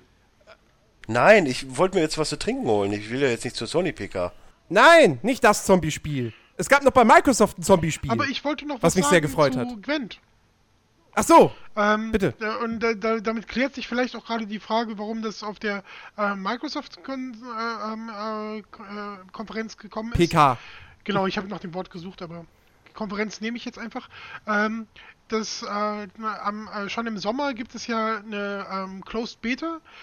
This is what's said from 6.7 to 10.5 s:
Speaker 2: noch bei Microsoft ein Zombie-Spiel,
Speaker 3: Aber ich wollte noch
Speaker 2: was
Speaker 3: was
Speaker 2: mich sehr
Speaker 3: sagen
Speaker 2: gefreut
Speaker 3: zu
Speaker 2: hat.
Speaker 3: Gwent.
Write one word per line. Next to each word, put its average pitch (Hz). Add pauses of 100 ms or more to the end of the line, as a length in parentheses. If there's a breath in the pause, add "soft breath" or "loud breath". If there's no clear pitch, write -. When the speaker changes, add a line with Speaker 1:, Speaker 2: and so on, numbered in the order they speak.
Speaker 2:
noch 254
bei 247
Microsoft 247
ein 170
Zombie-Spiel, 160
Speaker 3:
Aber 277
ich -
wollte 285
noch 294
Speaker 2:
was -
Speaker 3:
was 165
Speaker 2:
mich 185
sehr 196
Speaker 3:
sagen 156
Speaker 2:
gefreut 147
Speaker 3:
zu 127
Speaker 2:
hat. 233
Speaker 3:
Gwent. 269 (960)